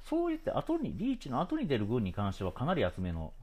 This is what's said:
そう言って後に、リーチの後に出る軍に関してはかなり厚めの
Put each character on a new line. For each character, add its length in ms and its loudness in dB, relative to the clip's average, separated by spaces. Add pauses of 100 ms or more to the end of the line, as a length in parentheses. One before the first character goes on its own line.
そ 180 4
う 20 2
言 80 0
っ 40 -12
て 100 0
後 260 0
に、 200 -2
リ 180 0
ー 20 -6
チ 120 -10
の 120 0
後 160 0
に 100 0
出 100 4
る 80 2
軍 200 2
に 80 -2
関 180 0
し 60 -6
て 80 -2
は 80 0
か 100 -4
な 100 2
り 120 4
厚 160 -2
め 100 0
の 320 -4